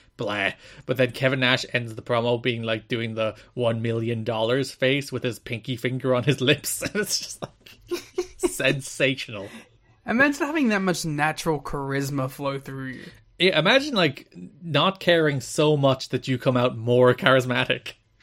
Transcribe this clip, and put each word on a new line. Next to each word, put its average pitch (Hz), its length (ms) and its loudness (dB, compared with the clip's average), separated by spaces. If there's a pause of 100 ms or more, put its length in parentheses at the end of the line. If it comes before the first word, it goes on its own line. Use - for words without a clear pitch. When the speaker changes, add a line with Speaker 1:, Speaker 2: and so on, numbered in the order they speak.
(160)
Speaker 1:
Blah. 104 360 -2 (340)
But 127 120 0
then 127 120 4
Kevin 135 300 0
Nash 127 320 2
ends 117 240 -4
the 113 60 -10
promo 120 380 0
being, 117 220 -2
like, 113 240 -4
doing 117 300 -4
the 110 180 -2 (200)
one 117 280 0
million 113 400 -2
dollars 117 480 0
face 139 400 0
with 127 140 -4
his 117 160 -4
pinky 117 360 -8
finger 127 380 -2
on 123 80 0
his 131 180 2
lips. 147 420 0
<laughs> - 60 -4
And - 80 -10
it's - 220 -2
just, - 240 -12
like, - 580 -10 (360)
<laughs> - 20 -
sensational. 131 1080 -2 (580)
Speaker 2:
Imagine 285 400 2
having 294 220 0
that 208 140 2
much 180 220 0
natural 151 560 -2
charisma 139 720 -4
flow 139 300 -6
through 135 300 -10
you. 123 140 -14 (340)
Speaker 1:
Yeah, 175 200 4
imagine, 262 360 2
like, 165 380 0 (300)
not 170 380 0
caring 156 400 4
so 151 360 2
much 135 340 2
that 127 180 -4
you 131 100 0
come 127 180 2
out 123 220 0
more 123 360 6
charismatic. 127 800 2 (280)